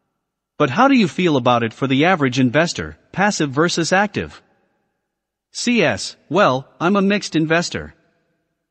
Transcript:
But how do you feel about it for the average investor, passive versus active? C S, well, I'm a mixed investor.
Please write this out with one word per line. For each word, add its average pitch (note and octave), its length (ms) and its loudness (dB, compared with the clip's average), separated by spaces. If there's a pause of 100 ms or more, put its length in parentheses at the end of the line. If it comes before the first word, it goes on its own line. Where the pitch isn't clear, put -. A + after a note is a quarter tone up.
(580)
But D3 100 2
how G#3 200 2
do C#4 60 4
you G#3+ 140 4
feel E3 300 0
about A#2+ 240 2
it A2+ 100 -4
for - 140 -4
the C3+ 180 2
average C#3+ 340 0
investor, B2+ 600 -2 (140)
passive F3+ 380 -2
versus E3 440 -2
active? F#3 480 -4 (1080)
C A#3 300 0
S, A#2 340 -2 (120)
well, C#3 400 0 (100)
I'm F3+ 180 0
a G3 40 2
mixed G3 340 -2
investor. D#3 600 -2 (760)